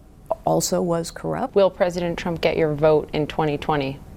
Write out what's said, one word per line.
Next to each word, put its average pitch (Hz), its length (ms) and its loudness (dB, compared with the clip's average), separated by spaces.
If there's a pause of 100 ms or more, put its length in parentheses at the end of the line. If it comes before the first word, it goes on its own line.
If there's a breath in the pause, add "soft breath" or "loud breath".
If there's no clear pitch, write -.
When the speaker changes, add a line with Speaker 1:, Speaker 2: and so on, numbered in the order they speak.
(460)
Speaker 1:
also - 360 0
was 170 300 -2
corrupt. 160 440 -4
Speaker 2:
Will 196 160 6
President 175 460 -2
Trump 170 220 -4
get 165 160 0
your 160 180 2
vote 151 380 4
in 151 160 -2
twenty 151 300 -2
twenty? 139 420 -2 (180)